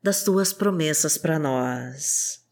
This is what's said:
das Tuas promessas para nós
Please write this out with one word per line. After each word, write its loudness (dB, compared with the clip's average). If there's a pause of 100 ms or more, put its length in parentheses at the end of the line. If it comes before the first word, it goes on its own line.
das 0
Tuas 2
promessas 0
para 0
nós -2